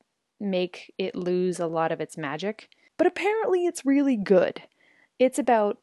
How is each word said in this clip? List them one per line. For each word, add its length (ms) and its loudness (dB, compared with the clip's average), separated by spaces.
make 600 -4
it 180 -6
lose 460 -2
a 60 -2
lot 260 -2
of 80 -6
its 160 -10
magic. 500 -8
But 100 4
apparently 580 0
it's 200 -4
really 320 2
good. 460 2
It's 220 4
about 440 2